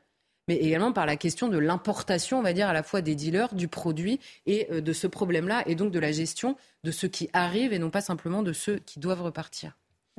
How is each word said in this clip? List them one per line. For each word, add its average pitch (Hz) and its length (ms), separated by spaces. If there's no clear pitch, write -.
mais 170 80
également 160 380
par 170 120
la 147 120
question 170 320
de 190 80
l'importation, 180 840
on - 20
va 190 120
dire, 196 160
à 175 40
la 156 100
fois 196 180
des 156 140
dealers, 170 380
du 175 140
produit 170 540
et, 208 260
euh, 165 80
de 156 140
ce 165 140
problème-là, 180 600
et 170 80
donc 196 160
de 175 80
la 151 140
gestion 165 420
de 165 60
ceux 185 180
qui 180 240
arrivent 185 400
et 185 60
non 165 100
pas 196 100
simplement 180 440
de 175 100
ceux 202 240
qui - 240
doivent 180 220
repartir. 160 540